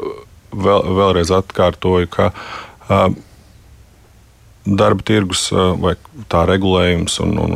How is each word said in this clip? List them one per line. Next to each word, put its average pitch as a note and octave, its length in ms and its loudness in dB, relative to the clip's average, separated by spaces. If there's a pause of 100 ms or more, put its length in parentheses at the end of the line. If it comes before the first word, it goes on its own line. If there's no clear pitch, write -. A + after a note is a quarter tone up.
(560)
vēl, G2 400 2
vēlreiz F2+ 400 2
atkārtoju, F2+ 720 0
ka, G2 220 0 (580)
ā, G2 140 2 (1600)
darba G2+ 400 0
tirgus, G2 480 -2
ā, F#2+ 240 2
vai F2 180 -2 (380)
tā E2+ 160 2
regulējums F#2 720 0
un, E2 240 -2
un, E2 120 -2